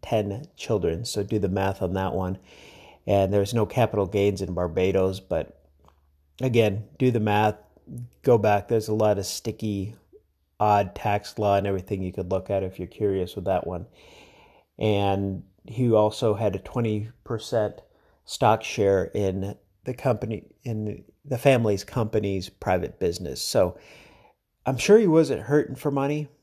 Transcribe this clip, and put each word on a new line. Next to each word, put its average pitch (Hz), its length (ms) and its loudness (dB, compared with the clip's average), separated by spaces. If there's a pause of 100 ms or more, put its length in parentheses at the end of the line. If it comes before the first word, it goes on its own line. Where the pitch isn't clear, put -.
ten 107 440 -2 (100)
children. 87 500 -2
So 104 180 -4
do 104 160 -2
the 95 100 -2
math 95 320 -2
on 92 120 -2
that 95 200 -2
one. 95 240 -4 (680)
And 98 280 2
there's 101 200 0
no 113 120 2
capital 107 400 0
gains 98 360 0
in 90 120 -6
Barbados, 92 680 0
but - 420 -6 (800)
again, 110 440 2 (120)
do 127 140 2
the 117 80 2
math, 107 360 2 (680)
go 123 140 6
back. 104 300 2
There's 113 200 0
a 107 60 -2
lot 107 260 2
of 95 60 -4
sticky, 101 680 -6 (640)
odd 101 360 2
tax - 420 -4
law 101 180 2
and 98 120 0
everything 95 340 -4
you 92 100 -6
could 90 200 -6
look 95 180 -4
at 98 140 0
if 92 160 -10
you're 92 80 -8
curious 95 480 -2
with 92 100 -8
that 92 220 0
one. 90 180 -8 (920)
And 98 680 0 (220)
he 120 260 0
also 107 420 2
had 101 220 -2
a 95 40 -4
twenty 110 500 -4 (140)
percent 110 580 -4 (440)
stock 113 380 2
share 98 420 2
in 95 500 -4 (280)
the 131 100 -8
company, 113 540 -4 (160)
in 107 400 -6 (200)
the 143 140 -6
family's 117 460 2
company's 101 680 -2
private - 500 -4
business. 85 420 -4
So 92 360 0 (880)
I'm - 120 -2
sure 208 200 6
he 233 80 6
wasn't 156 380 4
hurting 135 320 2
for 143 160 -4
money. 139 360 -2 (160)